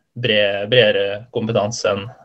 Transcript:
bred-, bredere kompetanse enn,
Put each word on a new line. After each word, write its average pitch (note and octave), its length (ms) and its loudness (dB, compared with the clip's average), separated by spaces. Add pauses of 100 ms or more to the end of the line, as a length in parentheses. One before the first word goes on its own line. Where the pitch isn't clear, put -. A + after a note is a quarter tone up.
(140)
bred-, G#2 540 0
bredere G#2+ 640 0
kompetanse A2 560 -2
enn, G2+ 220 -4 (140)